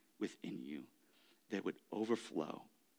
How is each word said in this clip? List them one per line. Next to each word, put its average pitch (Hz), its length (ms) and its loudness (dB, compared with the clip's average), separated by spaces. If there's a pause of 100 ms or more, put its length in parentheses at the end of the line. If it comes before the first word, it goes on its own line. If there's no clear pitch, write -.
(200)
within - 420 -4
you 69 220 -6 (640)
that 101 80 2
it - 80 0
would - 140 0 (120)
overflow 107 680 2 (380)